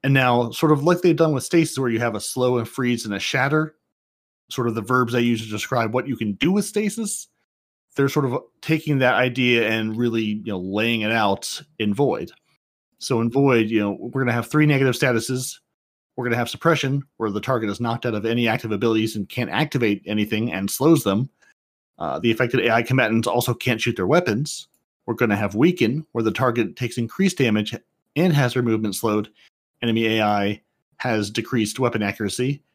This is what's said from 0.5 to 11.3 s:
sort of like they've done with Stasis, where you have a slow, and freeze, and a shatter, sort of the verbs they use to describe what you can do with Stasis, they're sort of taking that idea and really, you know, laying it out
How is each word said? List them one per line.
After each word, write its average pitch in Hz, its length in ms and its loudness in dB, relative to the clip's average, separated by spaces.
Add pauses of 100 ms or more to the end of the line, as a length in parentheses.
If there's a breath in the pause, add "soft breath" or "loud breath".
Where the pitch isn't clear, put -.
sort 151 200 2
of 143 120 2
like 175 180 2
they've 175 120 4
done 156 200 2
with 127 100 -2
Stasis, 165 340 0
where 131 120 0
you 110 100 0
have 117 160 -2
a 101 60 -6
slow, 127 360 0
and 113 80 -2
freeze, 120 380 -2
and 104 100 -6
a 98 60 -4
shatter, 147 560 0 (760)
sort 120 200 -2
of 110 60 -4
the 113 60 -4
verbs 123 300 2
they 123 80 0
use 117 240 2
to 110 60 -12
describe 110 440 -2
what 127 140 -2
you 131 80 -4
can 104 180 -4
do 170 200 0
with 202 100 2
Stasis, 214 640 -4 (680)
they're 139 120 2
sort 143 160 0
of 131 180 -4 (200)
taking 151 380 0
that 123 160 4
idea 120 540 4
and 110 280 -2
really, 117 260 0
you 107 300 -4
know, 92 60 -6
laying 107 420 -2
it 107 100 -2
out 104 500 0 (180)